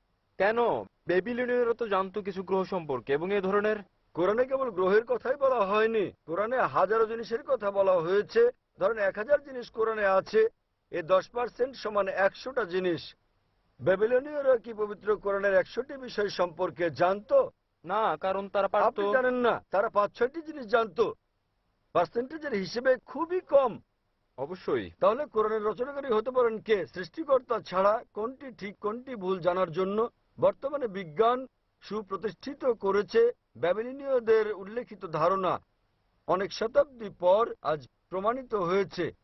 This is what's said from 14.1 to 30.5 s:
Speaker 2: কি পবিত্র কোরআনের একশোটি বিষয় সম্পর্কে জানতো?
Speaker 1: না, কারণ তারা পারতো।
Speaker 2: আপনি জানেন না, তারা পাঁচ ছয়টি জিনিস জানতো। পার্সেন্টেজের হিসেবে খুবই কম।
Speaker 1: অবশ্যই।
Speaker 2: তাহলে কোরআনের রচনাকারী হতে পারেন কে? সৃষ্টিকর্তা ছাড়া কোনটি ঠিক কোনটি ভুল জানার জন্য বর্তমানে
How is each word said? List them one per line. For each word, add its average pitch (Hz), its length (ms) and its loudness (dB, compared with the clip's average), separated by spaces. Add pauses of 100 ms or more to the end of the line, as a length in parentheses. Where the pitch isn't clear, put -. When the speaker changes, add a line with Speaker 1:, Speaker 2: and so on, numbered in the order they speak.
Speaker 2:
কি 226 160 -12
পবিত্র 208 440 -4
কোরআনের 196 360 0
একশোটি 214 440 -2
বিষয় 208 320 -4
সম্পর্কে 175 600 -2
জানতো? 196 640 0 (340)
Speaker 1:
না, 185 320 0
কারণ 196 320 -4
তারা 196 180 0
পারতো। 208 200 2
Speaker 2:
আপনি 202 260 0
জানেন 254 200 2
না, 240 380 0
তারা 208 180 0
পাঁচ 202 220 0
ছয়টি 247 300 -2
জিনিস 302 240 -12
জানতো। 208 500 0 (800)
পার্সেন্টেজের 262 600 -2
হিসেবে 240 420 0 (100)
খুবই 330 340 -4
কম। 269 400 2 (580)
Speaker 1:
অবশ্যই। 139 640 -4
Speaker 2:
তাহলে 233 260 2
কোরআনের 214 380 -2
রচনাকারী 262 500 -4
হতে 220 180 0
পারেন 233 280 2
কে? 196 280 0
সৃষ্টিকর্তা 254 720 -2
ছাড়া 196 440 2 (100)
কোনটি 262 380 -8
ঠিক 202 260 -14
কোনটি 247 380 -8
ভুল 185 240 -4
জানার 175 320 0
জন্য 196 380 -2 (300)
বর্তমানে 269 480 0